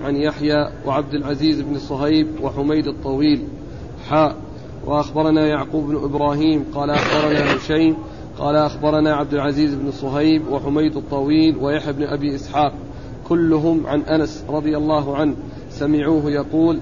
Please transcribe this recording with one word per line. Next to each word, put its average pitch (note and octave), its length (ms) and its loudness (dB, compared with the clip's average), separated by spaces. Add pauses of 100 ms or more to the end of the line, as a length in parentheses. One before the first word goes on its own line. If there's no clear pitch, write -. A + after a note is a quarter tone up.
عن C#3+ 120 0
يحيى D3 520 0 (180)
وعبد C#3 280 -2
العزيز C#3+ 460 0
بن C#3 180 -2
صهيب D3+ 480 2 (160)
وحميد C#3 440 0
الطويل، C#3 640 0 (600)
حاء، D3+ 240 4 (520)
وأخبرنا D3+ 600 2
يعقوب D3 400 -2
بن D3 180 -2
إبراهيم D3 600 2 (100)
قال C#3+ 160 -2
أخبرنا D3 680 2
هشيم D#3 400 2 (420)
قال C#3+ 180 0
أخبرنا D3+ 600 2
عبد C#3+ 180 -2
العزيز C#3+ 400 2
بن C#3 160 -2
صهيب D3 580 2
وحميد C#3+ 480 0
الطويل D3 600 2
ويحيى C#3+ 360 -2
بن C#3 100 -4
أبي C#3+ 320 -2
إسحاق، C#3 380 0 (560)
كلهم E3 580 2
عن D3 140 0
أنس D#3 480 -2
رضي D3+ 280 0
الله D3+ 400 0
عنه، D3 180 2 (360)
سمعوه D3 600 2
يقول: D3+ 520 2